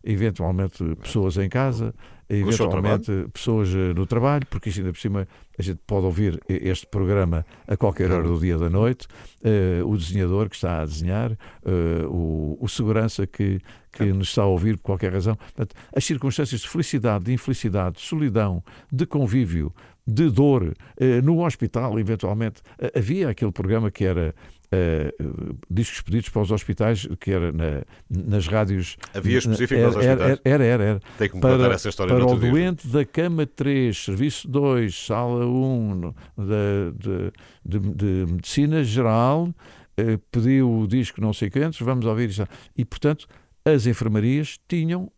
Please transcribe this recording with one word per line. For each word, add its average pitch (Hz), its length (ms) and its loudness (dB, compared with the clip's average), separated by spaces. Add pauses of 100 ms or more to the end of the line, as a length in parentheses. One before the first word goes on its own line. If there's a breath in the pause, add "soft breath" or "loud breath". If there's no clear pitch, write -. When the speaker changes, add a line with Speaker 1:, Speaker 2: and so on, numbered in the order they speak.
Speaker 1:
eventualmente 92 800 0 (140)
pessoas 95 400 -2
em 98 120 0
casa, 113 460 -2 (340 soft breath)
Speaker 2:
No 104 80 0 (160)
seu 113 140 2
Speaker 1:
eventualmente 98 380 0
Speaker 2:
trabalho. - 260 -4
Speaker 1:
pessoas, 110 380 0
eh, 92 260 0
no 92 120 -2
trabalho, 135 440 0
porque - 180 -6
isto 95 120 -4
ainda 92 120 -4
por - 60 -10
cima 98 300 -4 (280 soft breath)
a - 60 -6
gente 90 240 -4
pode 98 180 0
ouvir 92 440 0
e-, 95 200 -2
este 90 200 -4
programa 92 580 0 (220 loud breath)
a 101 80 0
qualquer 92 340 0
hora 85 140 2
do 85 160 2
dia, 85 180 0
da 85 100 0
noite, 110 380 0 (380 loud breath)
eh, 92 400 2
o 107 120 0
desenhador 95 520 0
que - 80 -12
está 85 260 -2
a - 20 -2
desenhar, 90 460 -2
eh, 85 760 -2
o, 78 520 -2
o 117 80 -4
segurança 107 560 0
que, 95 360 -2 (320 loud breath)
que - 100 -4
Speaker 2:
Sim. 101 120 2
Speaker 1:
nos 95 160 0
está 113 120 2
a 101 40 4
ouvir 95 320 2
por - 40 -14
qualquer 95 300 -2
razão. 98 240 0
Portanto, - 400 -10 (180 loud breath)
as 135 100 0
circunstâncias 135 580 -2
de - 60 -12
felicidade, 110 580 0
de 127 60 0
infelicidade, 101 680 -2
de - 40 -16
solidão, 107 600 0 (260 loud breath)
de 139 160 -2
convívio, 95 680 0 (320 soft breath)
de 131 240 2
dor, 127 460 4 (220 loud breath)
eh, 127 260 4
no 170 240 2
hospital, 117 540 -2
eventualmente. 107 600 -2 (180 loud breath)
Eh, - 180 -2
havia 151 300 0
aquele 104 240 -2
programa 104 360 0
que 98 160 -2
era, 85 300 0 (380 soft breath)
eh, 82 420 0 (560)
discos 110 300 -2
pedidos 110 300 -2
para 104 120 0
os 95 80 0
hospitais, 107 560 0 (140)
que 101 100 -4
era 87 220 0
na, 78 320 -2 (260 soft breath)
nas 95 380 0
rádios, 98 480 0 (180)
Speaker 2:
Havia 113 240 2
específico 117 420 2
Speaker 1:
na, 120 60 6
Speaker 2:
aos 117 100 2
Speaker 1:
era, 123 160 4
Speaker 2:
hospitais? 131 320 2
Speaker 1:
era, 139 200 4
era, 120 200 4
era. 104 160 0 (180)
Speaker 2:
Tem 104 100 2
que - 80 -6
me 90 40 -6
Speaker 1:
Para, 131 160 6
Speaker 2:
contar 127 140 4
essa 98 180 -2
história 98 240 0
Speaker 1:
para 123 60 6
Speaker 2:
no 123 120 4
outro 120 80 4
Speaker 1:
o - 20 0
Speaker 2:
dia. 120 100 2
Speaker 1:
doente 165 380 0
da 143 160 2
cama 165 420 -2
três, 135 580 0
serviço 113 440 -2
dois, 123 580 0
sala 120 400 -2
um, 123 480 0
no, 85 220 -6 (200 loud breath)
de, 98 960 -2 (320 loud breath)
de, 101 140 -4
de, 95 480 0
de 82 60 -2
medicina 147 500 0
geral, 123 720 2 (420 loud breath)
eh, 110 220 2 (140)
pediu 120 480 4
o 107 80 0
disco 120 320 -2
não 107 120 0
sei 104 160 -2
quantos, 151 320 -2
vamos 123 260 0
ouvir 113 220 0
isto. 98 200 -4 (280 loud breath)
E, 123 80 -2
portanto, - 440 -2 (360 soft breath)
as 135 220 4
enfermarias 113 800 0
tinham 175 520 -4